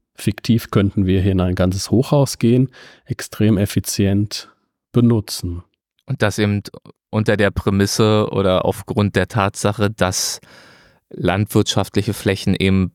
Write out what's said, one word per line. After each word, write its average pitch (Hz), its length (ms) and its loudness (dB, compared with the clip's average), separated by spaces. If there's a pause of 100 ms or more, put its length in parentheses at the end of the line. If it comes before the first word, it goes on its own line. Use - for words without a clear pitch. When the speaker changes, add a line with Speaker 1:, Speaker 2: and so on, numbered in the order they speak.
(140)
Speaker 1:
fiktiv - 560 -2
könnten 98 380 2
wir 92 160 2
hier 98 100 2
in 92 80 2
ein 90 140 0
ganzes 95 360 -2
Hochhaus 135 460 2
gehen, 127 320 2 (360)
extrem - 520 0
effizient 101 920 -2 (420)
benutzen. 110 720 0 (420)
Speaker 2:
Und 131 160 -6
das 104 180 -2
eben 101 220 0 (480)
unter 107 260 0
der 101 160 2
Prämisse 107 800 2
oder 92 340 2
aufgrund - 500 -2
der 92 120 2
Tatsache, 101 640 -2
dass - 500 -4 (680)
landwirtschaftliche 101 1040 0
Flächen 98 420 -2
eben 95 400 0